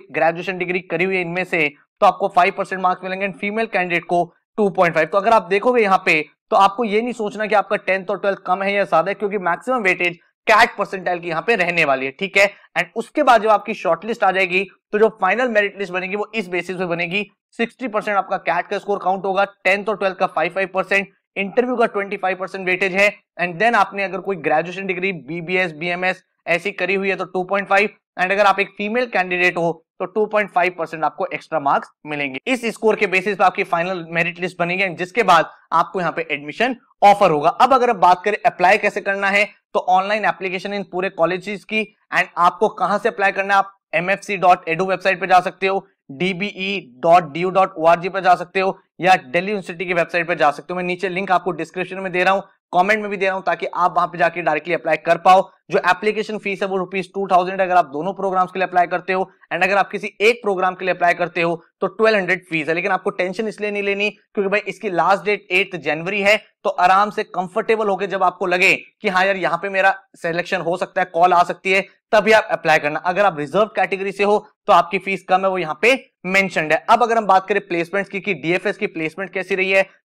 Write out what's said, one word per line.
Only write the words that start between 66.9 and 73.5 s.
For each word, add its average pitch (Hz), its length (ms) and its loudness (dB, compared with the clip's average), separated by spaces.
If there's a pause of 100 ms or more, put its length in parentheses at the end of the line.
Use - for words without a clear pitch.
से 214 140 -6
कंफर्टेबल 214 640 -2
होके 196 180 -2
जब 190 160 -2
आपको 185 240 0
लगे 180 280 2 (260)
कि 214 80 -2
हाँ 185 160 2
यार, 196 120 2
यहाँ 170 260 -2
पे 196 60 -6
मेरा 190 260 2 (220)
सिलेक्शन 175 440 -4
हो 170 160 -2
सकता 185 240 -4
है, 185 40 0 (100)
कॉल 180 180 4
आ 175 100 6
सकती 185 300 -2
है, 190 80 2 (320)
तभी 214 200 4
आप 214 180 4
अप्लाई 160 280 2
करना। 147 200 -4
अगर 185 260 0
आप 170 140 0
रिजर्व 170 380 0